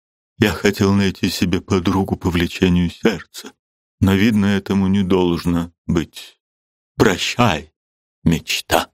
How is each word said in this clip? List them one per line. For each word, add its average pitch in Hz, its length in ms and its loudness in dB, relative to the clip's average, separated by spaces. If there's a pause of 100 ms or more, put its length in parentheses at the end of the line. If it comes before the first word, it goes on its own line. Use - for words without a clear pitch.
(380)
«Я 107 120 4
хотел 98 420 0
найти 98 380 -2
себе 92 300 -2
подругу 95 560 -2
по - 140 -4
влечению 87 600 0
сердца, - 600 -6 (480)
но, 95 140 4
видно, 104 320 2
этому 98 420 0
не 98 160 0
должно 87 680 0 (140)
быть. - 540 -6 (560)
Прощай, 90 760 0 (520)
мечта». - 680 -2